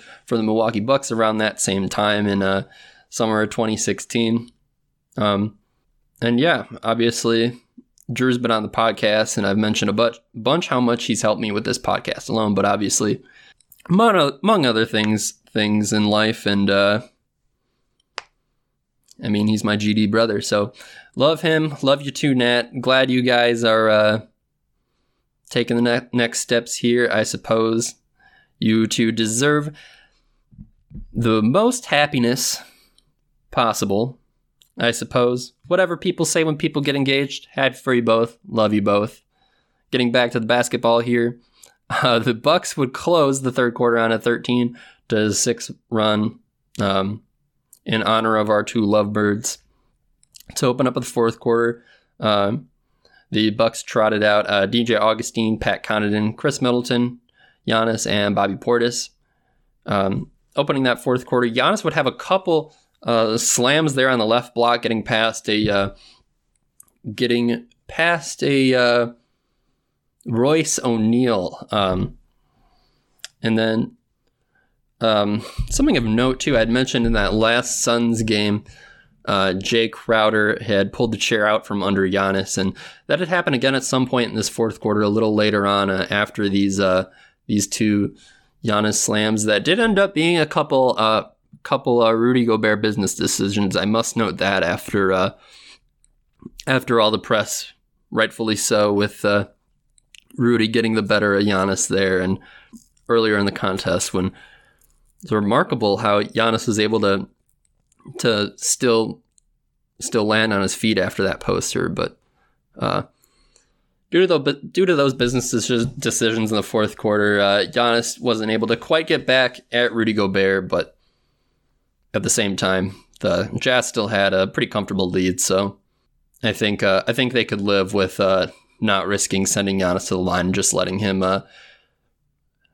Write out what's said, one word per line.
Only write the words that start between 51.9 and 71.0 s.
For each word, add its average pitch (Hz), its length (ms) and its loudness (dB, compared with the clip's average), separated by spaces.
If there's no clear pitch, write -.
um, 104 500 0
the 110 200 0
Bucks 113 320 -2
trotted 107 400 0
out, 104 260 2
uh, 98 180 2
D 117 180 0
J 117 120 2
Augustine, 110 600 0
Pat - 260 -2
Connaughton, 107 520 -2
Chris 147 240 -2
Middleton, 123 600 -2
Giannis, 113 420 0
and 104 260 0
Bobby 101 200 0
Portis. 120 560 -2
Um, 98 440 -2
opening 139 280 0
that 123 180 0
fourth 127 240 -2
quarter, 123 220 0
Giannis 135 360 0
would 120 100 -2
have 147 120 0
a 120 60 2
couple, 175 640 -2
uh, 113 360 0
slams 143 560 2
there 131 140 2
on 127 100 2
the 107 80 0
left 120 280 0
block, 117 280 2
getting 113 220 -2
past 113 440 0
a, 107 200 0
uh, 98 260 0
getting 120 520 -2
past 165 560 -2
a, 135 320 2
uh, 120 320 2
Royce 143 580 0
O'Neal. 113 880 0